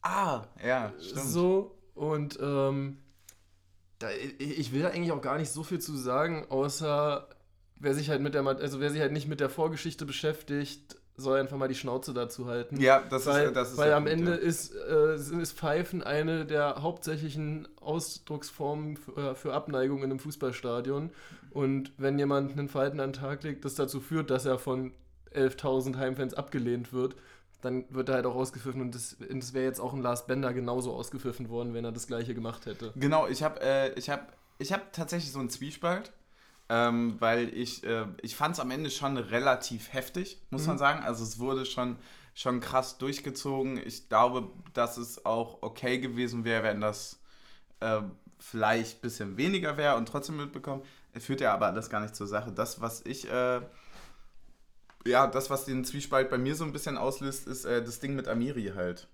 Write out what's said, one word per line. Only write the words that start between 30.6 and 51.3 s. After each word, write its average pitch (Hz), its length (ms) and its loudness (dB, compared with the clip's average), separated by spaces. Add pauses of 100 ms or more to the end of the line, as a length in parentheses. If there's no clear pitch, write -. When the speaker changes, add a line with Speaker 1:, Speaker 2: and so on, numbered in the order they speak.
Speaker 2:
ausgepfiffen 117 560 -6
worden, 120 240 -4
wenn 117 100 -4
er 117 80 -4
das 117 140 -8
Gleiche 117 300 -4
gemacht 113 320 -6
hätte. 110 280 -8
Speaker 1:
Genau, 143 320 4
ich 170 140 -2
hab, 156 220 -2
äh, 135 300 4
ich 123 180 -6
hab, - 220 -6 (260)
ich 143 120 -4
hab - 220 -4
tatsächlich 165 380 -4
so 139 80 -6
einen 123 100 -4
Zwiespalt. 170 640 -4 (560)
Ähm, 117 500 4
weil 117 280 4 (100)
ich, - 280 -6
äh, 113 200 0 (160)
ich 113 140 -8
fand's 156 240 0
am 127 120 -2
Ende 147 180 -4
schon 139 260 -2
relativ 117 760 0
heftig, 156 560 -6
muss 151 140 -4
Speaker 2:
Mhm. 156 40 0
Speaker 1:
man 147 100 0
sagen. 143 240 4
Also 113 220 -2
es 110 160 -6
wurde 135 260 0
schon, 123 300 -2 (380)
schon 123 260 0
krass 131 380 -2
durchgezogen. 135 880 -2
Ich - 240 -12
glaube, 117 400 6 (240)
dass 120 240 0
es - 280 -8
auch 113 360 0
okay 123 380 -2
gewesen 120 440 -2
wäre, 113 200 2
wenn 104 180 2
das, - 400 -2 (580)
äh, 110 220 2 (360)
vielleicht 113 600 2
ein - 40 -16
bisschen 101 360 -6
weniger 160 400 2
wäre 147 180 6
und 113 140 0
trotzdem 160 260 -4
mitbekommen. 143 460 -8 (320)
Es - 100 -12
führt - 160 -2